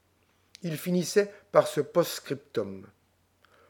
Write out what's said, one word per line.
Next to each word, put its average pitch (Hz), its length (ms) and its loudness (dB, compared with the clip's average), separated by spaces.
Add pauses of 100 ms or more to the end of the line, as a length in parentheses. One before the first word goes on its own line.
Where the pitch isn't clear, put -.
(640)
Il 160 160 -4
finissait 180 520 0 (220)
par 147 140 6
ce - 140 -4
post-scriptum. « 117 1040 -4 (840)